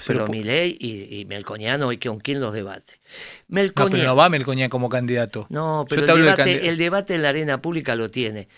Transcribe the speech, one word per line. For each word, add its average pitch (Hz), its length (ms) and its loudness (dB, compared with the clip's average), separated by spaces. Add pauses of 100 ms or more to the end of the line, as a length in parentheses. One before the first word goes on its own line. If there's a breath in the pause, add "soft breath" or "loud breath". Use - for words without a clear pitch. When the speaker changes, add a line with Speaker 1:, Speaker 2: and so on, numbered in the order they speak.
Speaker 1:
se - 120 -2
lo 120 60 0
Speaker 2:
Pero 107 80 -2
Speaker 1:
pu- 107 40 -4
Speaker 2:
Milei 120 480 -2
y, 101 400 -10
y 101 60 -12
Melconian 107 580 -4
hoy, 120 140 -2
¿con 110 220 -6
quién 139 200 -4
los 113 140 -4
debate? 98 460 -10 (760 loud breath)
Speaker 1:
No, 196 140 4
pero 185 140 2
Speaker 2:
Melconian - 20 2
Speaker 1:
no 127 100 4
va 160 140 8
Melconian 131 400 0
como 123 200 -2
candidato. 120 600 -2
Speaker 2:
No, 156 400 -2
Speaker 1:
Yo - 0 -
Speaker 2:
pero 147 160 2
Speaker 1:
te 147 60 6
Speaker 2:
el - 0 -
Speaker 1:
hablo 165 140 8
del 151 100 8
Speaker 2:
debate, - 260 4
Speaker 1:
candi- 175 60 -2
Speaker 2:
el 165 100 0
debate 185 380 0
en 160 80 0
la 143 60 2
arena 143 320 -2
pública 151 340 -4
lo 113 160 -4
tiene. 107 360 -6 (100 loud breath)